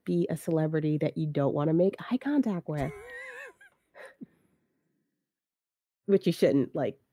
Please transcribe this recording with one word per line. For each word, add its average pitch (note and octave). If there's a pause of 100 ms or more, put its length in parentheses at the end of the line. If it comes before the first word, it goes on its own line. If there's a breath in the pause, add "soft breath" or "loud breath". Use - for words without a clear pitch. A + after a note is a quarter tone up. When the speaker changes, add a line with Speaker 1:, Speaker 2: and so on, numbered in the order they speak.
Speaker 1:
be F3
a E3
celebrity D#3
that D3+
you D#3
don't C#3+
wanna D3
make F3 (140)
eye B3
contact B3+
with. D3+
Speaker 2:
<laughs> B4 (1800)
Speaker 1:
Which G3
you F3
shouldn't, C#3+
like, B2+ (140)